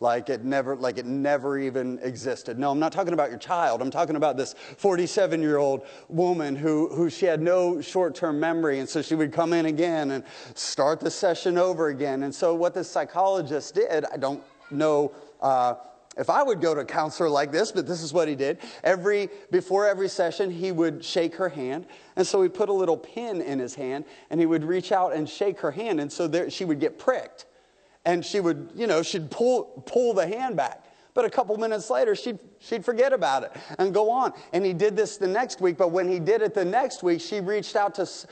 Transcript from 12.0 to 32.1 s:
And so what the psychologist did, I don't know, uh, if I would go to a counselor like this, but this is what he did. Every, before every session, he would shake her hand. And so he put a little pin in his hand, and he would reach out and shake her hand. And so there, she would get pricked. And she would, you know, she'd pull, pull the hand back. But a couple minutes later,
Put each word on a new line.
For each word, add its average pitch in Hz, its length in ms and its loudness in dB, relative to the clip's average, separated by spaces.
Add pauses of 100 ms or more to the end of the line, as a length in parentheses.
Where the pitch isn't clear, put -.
And 135 120 -4
so 170 200 2
what 175 180 0
the 175 120 -4
psychologist 170 880 0
did, 160 360 2
I 143 60 -6
don't 135 260 -4 (280)
know, 147 420 2 (300)
uh, 127 320 2 (420)
if 135 120 -2
I 214 140 4
would 226 180 0
go 160 140 2
to 147 60 0
a 127 40 -4
counselor 156 460 0
like 143 220 2
this, 214 180 2
but 180 160 -2
this 175 160 -6
is 147 100 -8
what 165 140 2
he 151 80 -2
did. 135 240 -2 (240)
Every, 190 480 2 (220)
before 190 340 2
every 196 220 2
session, 180 420 0
he 180 220 -4
would 160 320 0
shake 170 320 -2
her 185 120 -2
hand. 143 380 -6 (300)
And 180 100 2
so 196 160 4
he 185 60 4
put 196 200 0
a 202 40 0
little 180 240 2
pin 226 440 -6
in 135 200 -4
his 123 160 -6
hand, 139 280 -6 (240)
and 160 120 0
he 165 40 4
would 160 200 2
reach 175 260 -2
out 180 240 2
and 156 120 -2
shake - 340 -2
her 156 100 -2
hand. 180 300 -2
And 143 120 -6
so 170 140 -2
there, 156 240 0
she 190 140 -6
would 151 160 0
get 156 180 0
pricked. - 480 -4 (580)
And 175 220 2
she 202 140 0
would, 165 340 -2
you 226 140 -2
know, 165 140 4
she'd 160 280 -4
pull, 233 560 0
pull 240 260 2
the 185 140 4
hand 226 300 -4
back. 131 280 -2 (300)
But 233 120 4
a - 40 -2
couple 214 260 0
minutes 220 320 -2
later, 240 280 2